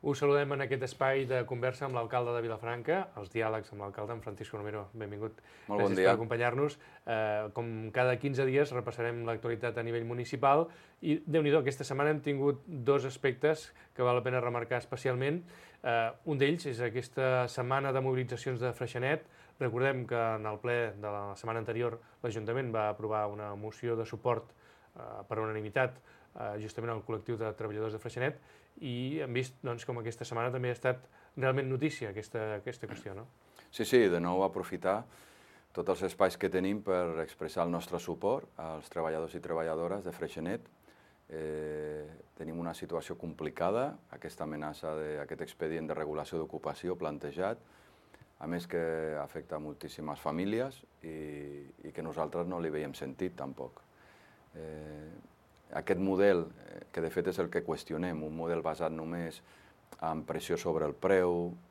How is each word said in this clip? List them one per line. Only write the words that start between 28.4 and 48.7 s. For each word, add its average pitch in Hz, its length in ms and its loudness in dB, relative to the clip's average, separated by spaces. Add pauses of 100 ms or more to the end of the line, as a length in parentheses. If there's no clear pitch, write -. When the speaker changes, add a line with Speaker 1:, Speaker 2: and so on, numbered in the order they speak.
Speaker 1:
i 131 480 -4
hem 117 80 -6
vist, 127 220 -2 (100)
doncs, 120 240 -4
com 123 140 -4
aquesta 117 260 -6
setmana 117 240 0
també 123 160 0
ha 120 80 0
estat 131 300 2 (300)
realment 131 320 2
notícia 131 420 0
aquesta, 107 480 -4
aquesta 117 280 -8
qüestió, 110 300 -8
no? 110 80 -10 (460)
Speaker 2:
Sí, 110 180 0
sí, 123 140 10 (100)
de 85 80 6
nou 90 240 4
aprofitar 92 540 2 (720)
tots 90 220 2
els 87 160 -2
espais 92 260 4
que 95 160 2
tenim 95 320 2
per 87 380 2
expressar 82 420 -2
el 85 80 2
nostre 85 240 -2
suport 92 640 -2
als 80 320 -8
treballadors 80 400 0
i - 80 -8
treballadores 85 640 -2
de 87 80 -6
Freixenet. 82 560 -6 (600)
Eh, 76 760 -6 (320)
tenim 80 240 -8
una 85 160 -4
situació 82 400 -6
complicada, 90 800 -2 (160)
aquesta - 320 -10
amenaça 76 500 -6
de, 78 140 -4 (160)
aquest 78 180 -8
expedient 80 460 -4
de 78 80 -2
regulació 76 420 -4
d'ocupació 80 600 -4
plantejat, 80 640 -4 (760)
a - 80 -8
més 87 220 -4
que 85 140 0 (340)